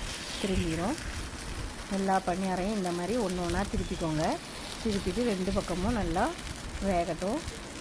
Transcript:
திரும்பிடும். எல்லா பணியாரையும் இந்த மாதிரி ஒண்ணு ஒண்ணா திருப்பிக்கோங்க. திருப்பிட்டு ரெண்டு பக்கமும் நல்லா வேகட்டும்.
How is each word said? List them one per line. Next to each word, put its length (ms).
திரும்பிடும். 560
எல்லா 180
பணியாரையும் 500
இந்த 200
மாதிரி 160
ஒண்ணு 200
ஒண்ணா 160
திருப்பிக்கோங்க. 520
திருப்பிட்டு 480
ரெண்டு 280
பக்கமும் 420
நல்லா 240
வேகட்டும். 500